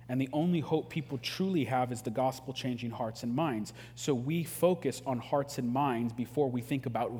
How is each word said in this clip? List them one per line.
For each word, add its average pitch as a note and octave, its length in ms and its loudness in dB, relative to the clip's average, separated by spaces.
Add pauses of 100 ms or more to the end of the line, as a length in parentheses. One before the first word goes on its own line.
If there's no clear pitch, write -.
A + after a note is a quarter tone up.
and B2+ 140 2
the C3 100 0
only E3 300 4
hope D3+ 280 0
people C#3+ 280 -4
truly F#3 480 0
have B2 260 2
is A2+ 120 -6
the B2+ 60 -4
gospel B2+ 440 0
changing A#2+ 380 -4
hearts A2+ 320 -6
and A#2+ 120 0
minds. B2+ 380 0 (220)
So - 180 0
we D3 320 0
focus F3 600 2
on C3 140 0
hearts C#3 380 0
and B2 100 0
minds A#2+ 460 2
before C3 360 2
we B2 120 0
think C3 240 -2
about A#2+ 340 0